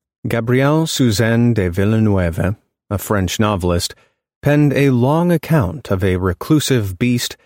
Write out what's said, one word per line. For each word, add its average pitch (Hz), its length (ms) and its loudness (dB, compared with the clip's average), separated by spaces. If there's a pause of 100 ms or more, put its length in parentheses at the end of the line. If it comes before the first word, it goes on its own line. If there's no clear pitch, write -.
(260)
Gabrielle 127 600 0
Suzanne 117 680 2
de 92 160 0
Villeneuve, 98 840 0 (340)
a 101 80 -2
French 95 400 -2
novelist, 90 560 0 (460)
penned 147 320 2
a 139 180 2
long 143 400 2
account 143 600 -2
of 95 120 0
a 92 140 0
reclusive 98 800 -2
beast 123 480 -2